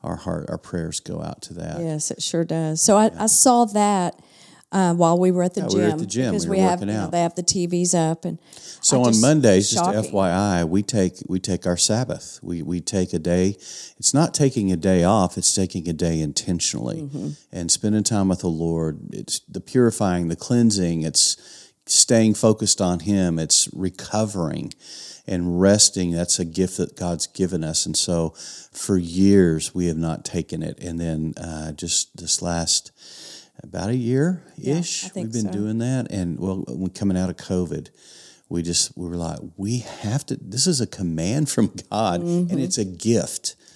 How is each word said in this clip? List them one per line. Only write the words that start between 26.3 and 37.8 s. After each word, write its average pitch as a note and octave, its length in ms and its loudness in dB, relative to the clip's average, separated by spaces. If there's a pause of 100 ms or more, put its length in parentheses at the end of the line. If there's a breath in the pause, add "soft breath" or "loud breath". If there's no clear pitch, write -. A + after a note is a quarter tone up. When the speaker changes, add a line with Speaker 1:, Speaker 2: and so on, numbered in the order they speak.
Speaker 1:
a F#2 60 -2
gift E2+ 340 -2
that F2 180 -4
God's F2 320 -4
given F2+ 360 -4
us. D#2 220 -2
And E2 100 -4
so E2+ 380 -2 (380 loud breath)
for - 260 0
years, F2 760 4
we F2+ 120 0
have E2 100 0
not D#2+ 280 -4
taken E2+ 380 -6
it. D#2+ 180 -8
And E2+ 200 -8
then, D#2+ 360 -2
uh, D#2+ 360 -10
just - 440 -4
this - 260 -4
last, E2 480 -2 (720 loud breath)
about F2+ 260 -6
a B2 80 -2
year-ish, D3 1080 -2
Speaker 2:
Yeah, - 20 -12
I F#3+ 40 -16
think - 160 -8
Speaker 1:
we've A2 60 -10
been A2 200 -2
Speaker 2:
so. F#2+ 60 -4
Speaker 1:
doing G#2+ 200 -2
that. B2+ 320 -2
And, F2 280 -4
well, F#2+ 300 -4
when F2+ 220 -6
coming F#2+ 260 -2
out F#2 140 0
of F2 60 -8
covid, E2 520 -4 (600 loud breath)